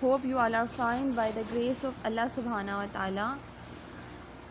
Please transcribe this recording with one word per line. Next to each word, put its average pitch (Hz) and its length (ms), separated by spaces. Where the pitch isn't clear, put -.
Hope 262 260
you 262 140
all 226 120
are 233 200
fine 254 420
by 233 80
the 226 100
grace 240 400
of 254 80
Allah 226 240
Subhanahu 208 420
wa 202 160
Taala। 196 320